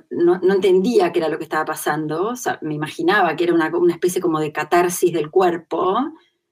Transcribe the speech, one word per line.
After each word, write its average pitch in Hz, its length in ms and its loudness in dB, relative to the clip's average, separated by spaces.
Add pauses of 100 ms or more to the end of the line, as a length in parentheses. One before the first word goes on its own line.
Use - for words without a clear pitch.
(100)
No, 175 280 2
no 185 160 2
entendía 190 560 2
qué 175 100 -2
era 160 100 -2
lo 160 80 -4
que 160 60 -10
estaba 156 200 -4
pasando, 156 640 -4
o 247 80 -6
sea, - 260 -6
me 156 120 -6
imaginaba 160 600 0
que 165 100 -2
era 175 100 2
una, 165 220 0
una 170 180 2
especie 180 260 -2
como 160 200 0
de 151 120 -2
catarsis 175 600 0
del 156 180 -4
cuerpo. 185 680 0 (560)